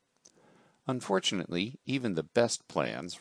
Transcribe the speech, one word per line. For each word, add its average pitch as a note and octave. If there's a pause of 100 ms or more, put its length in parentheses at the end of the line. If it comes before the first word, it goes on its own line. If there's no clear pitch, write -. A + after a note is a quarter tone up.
(880)
Unfortunately, A#2+
even B2
the D#2
best A#2
plans C#2